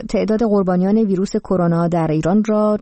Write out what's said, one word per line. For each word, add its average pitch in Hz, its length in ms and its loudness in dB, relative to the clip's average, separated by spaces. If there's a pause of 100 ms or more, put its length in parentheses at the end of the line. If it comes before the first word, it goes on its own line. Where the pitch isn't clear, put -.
تعداد 214 360 -2
قربانیان 196 560 2
ویروس 196 380 -2
کرونا 170 520 0
در 165 220 0
ایران 160 360 0
را 214 360 0